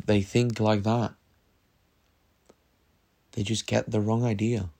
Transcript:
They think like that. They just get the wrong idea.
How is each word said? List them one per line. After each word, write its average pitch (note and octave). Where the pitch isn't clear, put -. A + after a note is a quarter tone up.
They G#2
think A#2+
like G#2+
that. A2
They G#2+
just A2
get A2+
the G#2+
wrong A2+
idea. A2